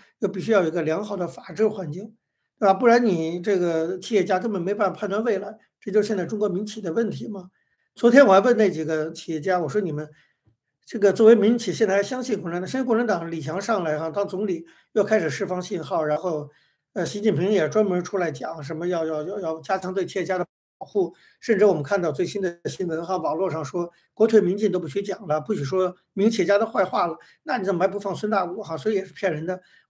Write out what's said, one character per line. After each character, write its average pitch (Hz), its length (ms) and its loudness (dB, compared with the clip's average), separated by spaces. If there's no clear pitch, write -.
又 208 80 -2
必 190 120 -4
须 170 120 -2
要 208 100 6
有 170 60 2
一 156 40 0
个 170 120 -2
良 160 200 0
好 202 140 -6
的 180 100 -4
法 - 260 -14
治 214 140 2
环 196 240 -4
境， 190 240 -12
对 214 80 4
吧？ 190 60 6
不 190 120 0
然 240 180 6
你 170 360 0
这 196 180 0
个 170 400 0
企 185 160 -6
业 196 100 4
家 185 140 2
根 220 140 -2
本 190 100 -4
没 185 120 -2
办 202 180 0
法 - 80 -12
判 208 100 -4
断 202 140 -2
未 220 160 0
来， - 180 -10
这 - 120 -10
就 208 100 4
是 208 60 -2
现 220 80 -2
在 185 100 -2
中 214 120 -6
国 202 120 0
民 190 160 -4
企 214 160 -10
的 175 120 -6
问 226 160 0
题 135 180 -8
嘛。 196 220 -10
昨 233 160 6
天 262 140 8
我 196 80 6
还 190 60 8
问 240 180 4
那 214 120 4
几 156 160 -4
个 156 260 -2
企 160 200 -12
业 156 100 -4
家， 180 180 0
我 165 80 -2
说 202 140 -2
你 175 100 -4
们 147 160 -6
这 - 140 -10
个 196 120 6
作 226 140 4
为 220 80 12
民 220 240 4
企， 202 160 -4
现 202 140 2
在 190 80 0
还 202 80 2
相 254 200 -6
信 240 160 -4
共 170 120 -8
产 175 100 -4
党？ 185 60 -8
相 262 140 -4
信 247 40 -2
共 240 100 2
产 240 120 0
党， 170 240 -2
李 165 100 -6
强 156 180 -6
上 196 240 -2
来 151 140 -2
哈， 160 140 -4
当 202 160 -2
总 196 180 -4
理 170 200 -4
又 208 120 2
开 208 160 2
始 165 120 0
释 180 160 -6
放 180 140 -4
信 180 200 -6
号， 160 220 -2
然 151 140 0
后， 151 320 -4
呃， 185 120 -2
习 208 160 -6
近 208 140 2
平 175 160 0
也 165 180 2
专 214 160 2
门 180 180 0
出 196 140 -6
来 170 140 0
讲 160 300 -10
什 147 140 -8
么 165 120 -6
要， 170 180 -2
要， 156 180 -4
要， 196 160 -8
要 160 220 -6
加 190 160 -2
强 180 160 -6
对 185 120 -2
企 135 120 -8
业 180 80 -2
家 180 120 -2
的 175 80 -2
保 165 80 -12
护， 175 260 0
甚 214 200 2
至 208 60 6
我 196 80 6
们 151 100 0
看 190 180 0
到 170 100 0
最 170 140 -2
新 202 160 -6
的 175 240 -4
新 190 220 -4
闻 165 180 -4
哈， 185 120 -4
网 156 180 -2
络 180 160 -2
上 156 120 -4
说 170 280 -6
国 214 100 4
退 220 160 6
民 180 160 0
进 208 140 0
都 180 80 0
不 160 80 -6
许 147 160 -4
讲 196 240 -8
了， 151 120 0
不 151 140 -6
许 147 100 -4
说 180 320 0
民 208 180 4
企 226 100 -2
业 170 40 2
家 202 120 4
的 214 80 2
坏 214 180 -2
话 196 220 0
了， 160 100 -4
那 - 160 -4
你 190 60 -4
怎 190 100 0
么 170 60 0
还 190 60 4
不 196 120 -2
放 202 160 -4
孙 214 160 -4
大 196 120 2
武 185 200 -8
哈？ 160 120 -8
所 160 160 -2
以 220 40 0
也 190 100 -2
是 - 80 -20
骗 185 180 -2
人 156 140 -6
的， 185 160 -6